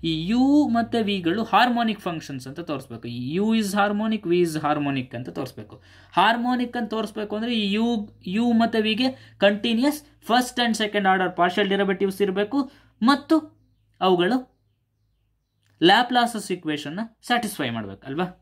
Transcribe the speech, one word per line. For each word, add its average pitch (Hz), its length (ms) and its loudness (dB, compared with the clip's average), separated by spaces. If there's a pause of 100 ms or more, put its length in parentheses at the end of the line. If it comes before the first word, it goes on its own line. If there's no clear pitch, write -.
ಈ - 20 0 (200)
ಯು 240 100 2 (340)
ಮತ್ತು 233 220 0 (140)
ವಿಗಳು 190 300 0 (100)
ಹಾರ್ಮೋನಿಕ್ 233 560 2
ಫಂಕ್ಷನ್ಸ್ 147 420 -8
ಅಂತ 151 200 -12
ತೋರಿಸ್ಬೇಕು. 135 360 -10 (140)
ಈ - 20 -8 (160)
ಯು 202 100 0 (120)
is 202 100 -2 (100)
harmonic, 208 520 0
ವಿ 180 160 4
is 156 80 -6 (100)
harmonic 143 440 -2 (100)
ಅಂತ 127 100 -10 (100)
ತೋರಿಸ್ಬೇಕು. - 380 -12 (400)
ಹಾರ್ಮೋನಿಕ್ 240 640 0
ಅಂತ 214 160 -6
ತೋರಿಸ್ಬೇಕು 214 420 -6
ಅಂದ್ರೆ 233 140 -4 (100)
ಈ - 20 -2 (120)
ಯು, 226 100 0 (480)
ಯು 226 100 2 (160)
ಮತ್ತು 226 280 2
ವಿಗೆ 247 200 0 (360)
ಕಂಟಿನ್ಯೂಯಸ್ 233 540 2 (300)
ಫಸ್ಟ್ 247 360 0
and 226 180 0
ಸೆಕೆಂಡ್ 208 300 0
ಆರ್ಡರ್ 180 280 0
ಪಾರ್ಷಿಯಲ್ 190 320 2
ಡಿರೈವೇಟಿವ್ಸ್ 196 540 0
ಇರಬೇಕು 208 340 -2 (500)
ಮತ್ತು 285 260 2 (640)
ಅವುಗಳು 185 360 4 (1400)
ಲ್ಯಾಪ್ಲಾಸಸ್ 233 720 4
ಈಕ್ವೇಷನ್ನ 156 460 -6 (260)
ಸ್ಯಾಟಿಸ್ಫೈ 214 480 -2
ಮಾಡ್ಬೇಕಲ್ವಾ? 113 500 -6 (160)